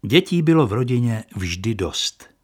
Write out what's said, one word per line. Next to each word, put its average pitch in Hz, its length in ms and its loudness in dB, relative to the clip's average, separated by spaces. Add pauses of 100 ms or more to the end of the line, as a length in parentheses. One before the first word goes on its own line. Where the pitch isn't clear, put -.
Dětí 170 400 2
bylo 160 260 4
v 95 60 -2
rodině 120 500 0 (120)
vždy 92 400 -6
dost. - 540 -8 (140)